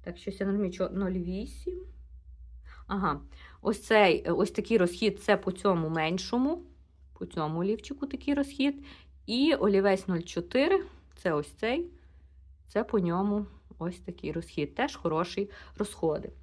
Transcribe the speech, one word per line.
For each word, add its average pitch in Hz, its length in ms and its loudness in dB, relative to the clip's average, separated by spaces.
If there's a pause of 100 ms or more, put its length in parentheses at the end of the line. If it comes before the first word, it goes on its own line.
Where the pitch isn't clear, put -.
Так, 175 140 -10
щось - 240 -10
я 196 60 0
не 196 60 0
розумію, 196 200 0
що 185 160 -2
нуль 190 220 -2
вісім. 196 720 -6 (1000)
Ага, 180 340 0 (420)
ось 214 200 -2
цей, 208 480 6
ось 170 200 2
такий 226 280 2
розхід, 190 440 2
це 202 140 4
по 190 160 -4
цьому 170 360 2
меншому. 190 760 0 (560)
По 180 80 -8
цьому 160 340 -4
олівчику 226 460 -4
такий 277 280 -2
розхід. 277 500 -2 (420)
І 269 280 4
олівець 196 540 4
нуль 175 120 0
чотири, 294 600 2 (320)
це 175 180 -2
ось 147 180 -2
цей, 269 360 -2 (760)
це 214 200 -2
по 220 140 0
ньому 196 480 2 (320)
ось 175 200 -6
такий - 340 -10
розхід. 165 420 -4
Теж 269 220 -2
хороший 175 540 -2 (280)
розходи. 170 520 -2 (120)